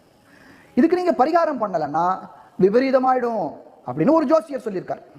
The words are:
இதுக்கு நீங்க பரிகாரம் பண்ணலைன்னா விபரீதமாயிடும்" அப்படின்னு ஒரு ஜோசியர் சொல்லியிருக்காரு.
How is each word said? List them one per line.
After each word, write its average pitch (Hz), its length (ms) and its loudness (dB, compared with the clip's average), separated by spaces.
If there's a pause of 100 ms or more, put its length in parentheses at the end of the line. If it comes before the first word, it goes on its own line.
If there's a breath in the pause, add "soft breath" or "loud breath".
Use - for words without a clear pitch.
(760 soft breath)
இதுக்கு 330 220 0
நீங்க 359 160 0
பரிகாரம் 311 480 0
பண்ணலைன்னா 170 580 -2 (420 soft breath)
விபரீதமாயிடும்" 240 960 2 (300)
அப்படின்னு 151 240 0
ஒரு 320 160 4
ஜோசியர் 277 340 0
சொல்லியிருக்காரு. 180 420 -8 (160)